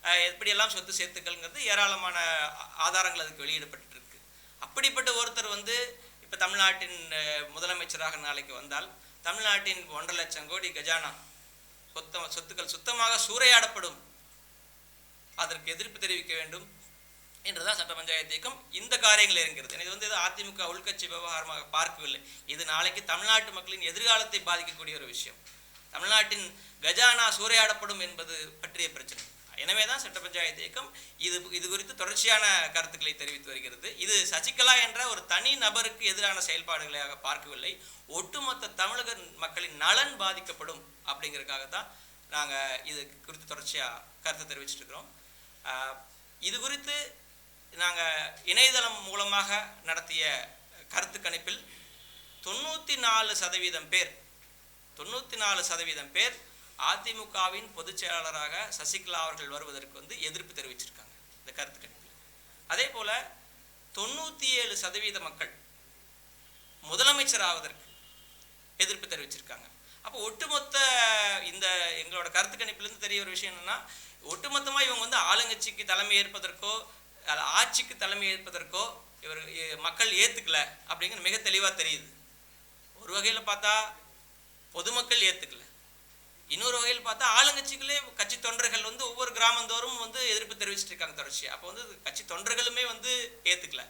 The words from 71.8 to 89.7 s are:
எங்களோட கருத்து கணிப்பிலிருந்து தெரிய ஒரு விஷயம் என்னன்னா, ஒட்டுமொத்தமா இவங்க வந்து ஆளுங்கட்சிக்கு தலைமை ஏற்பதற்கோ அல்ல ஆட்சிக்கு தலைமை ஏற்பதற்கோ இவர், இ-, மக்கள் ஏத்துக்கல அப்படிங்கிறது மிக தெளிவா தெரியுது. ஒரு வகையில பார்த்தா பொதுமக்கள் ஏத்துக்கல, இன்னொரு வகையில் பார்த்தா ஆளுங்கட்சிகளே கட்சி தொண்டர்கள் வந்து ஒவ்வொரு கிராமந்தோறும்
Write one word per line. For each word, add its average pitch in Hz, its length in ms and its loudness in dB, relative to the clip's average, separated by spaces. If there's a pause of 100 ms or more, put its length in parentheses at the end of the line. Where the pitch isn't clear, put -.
எங்களோட 175 320 -6
கருத்து 190 260 2
கணிப்பிலிருந்து 208 480 -8
தெரிய 202 160 0
ஒரு 190 80 -6
விஷயம் 185 260 -6
என்னன்னா, 185 220 -4 (460)
ஒட்டுமொத்தமா 277 580 -2
இவங்க 254 200 2
வந்து 247 200 0
ஆளுங்கட்சிக்கு 220 640 0
தலைமை 202 320 2
ஏற்பதற்கோ 202 560 -2 (520)
அல்ல 151 160 0 (100)
ஆட்சிக்கு 247 460 2
தலைமை 196 300 -2
ஏற்பதற்கோ 190 560 -6 (380)
இவர், 156 280 -10
இ-, 160 300 -8
மக்கள் 180 340 2
ஏத்துக்கல 208 440 4 (300)
அப்படிங்கிறது 180 400 -4
மிக 208 100 2
தெளிவா 196 380 4
தெரியுது. 160 320 -2 (880)
ஒரு 175 160 -12
வகையில 220 300 2
பார்த்தா 208 300 2 (1000)
பொதுமக்கள் 240 460 2
ஏத்துக்கல, 185 420 0 (840)
இன்னொரு 226 260 -2
வகையில் 240 300 0
பார்த்தா 233 220 0
ஆளுங்கட்சிகளே 277 680 6 (180)
கட்சி 208 240 0
தொண்டர்கள் 226 420 0
வந்து 233 240 -6
ஒவ்வொரு 240 260 -4
கிராமந்தோறும் 233 680 2